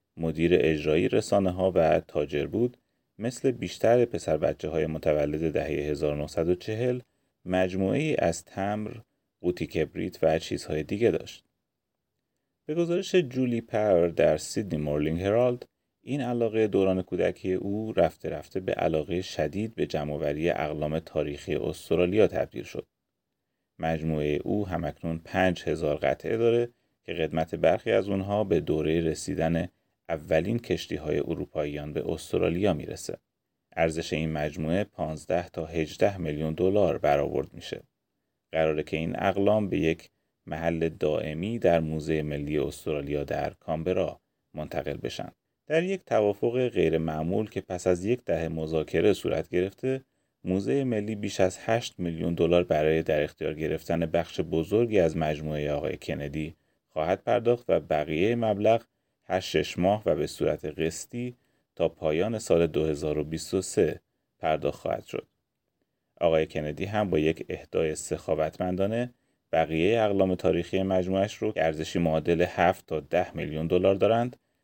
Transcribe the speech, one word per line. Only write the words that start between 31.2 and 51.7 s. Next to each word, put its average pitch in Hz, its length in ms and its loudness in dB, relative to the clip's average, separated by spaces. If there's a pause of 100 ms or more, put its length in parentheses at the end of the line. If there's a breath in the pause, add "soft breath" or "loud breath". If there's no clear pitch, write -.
به 85 180 -4
استرالیا 90 600 0
می‌رسه. - 440 -8 (580)
ارزش 82 380 0
این 80 180 -2
مجموعه 78 520 -2
پانزده 80 640 -4
تا 82 160 -8
هجده 85 520 0
میلیون 78 360 -2
دلار 92 440 2
برآورد 71 560 0
می‌شه. - 300 -12 (680)
قراره 80 320 2
که 78 140 -4
این 82 260 -4
اقلام 101 460 2
به - 80 -2
یک - 320 0 (360)
محل 82 440 -2
دائمی 78 680 -4
در 85 200 4
موزه 78 420 -2
ملی 73 360 -4
استرالیا 71 640 -4
در 73 260 -4
کانبرا 82 720 -4 (340)
منتقل 76 440 -6
بشن. - 340 -8 (360)
در 160 160 2
یک 185 220 -4
توافق 117 640 2
غیر 80 280 2
معمول 80 520 -2
که 98 120 -6
پس 92 260 -4
از 90 180 2
یک 120 200 0
دهه 82 220 0
مذاکره 80 640 2
صورت 85 360 -2
گرفته، 131 540 -2 (400)
موزه 101 400 0
ملی 110 320 -2
بیش 104 240 -6
از 92 220 2
هشت - 380 -2